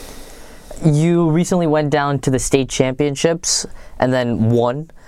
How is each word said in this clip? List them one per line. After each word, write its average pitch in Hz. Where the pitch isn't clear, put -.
You 165
recently 175
went 151
down 143
to 135
the 131
state 131
championships 143
and 127
then 120
won. 120